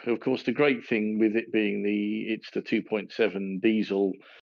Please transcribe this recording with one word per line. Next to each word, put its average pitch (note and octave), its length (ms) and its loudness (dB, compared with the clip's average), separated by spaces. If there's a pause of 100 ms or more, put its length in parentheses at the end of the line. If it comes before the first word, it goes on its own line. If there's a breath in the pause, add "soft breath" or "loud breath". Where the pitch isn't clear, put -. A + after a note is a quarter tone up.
Of A#2 140 0
course, C3 240 -2
the B2 80 0
great C#3 340 2
thing G#2+ 320 0
with G#2+ 160 4
it A2+ 180 -2
being G#2 300 0
the, G#2 500 -2
it's - 200 -8
the G2+ 100 -4
two A2+ 200 0
point G2+ 300 -4
seven F#2+ 480 -2
diesel, G2 520 2 (380 loud breath)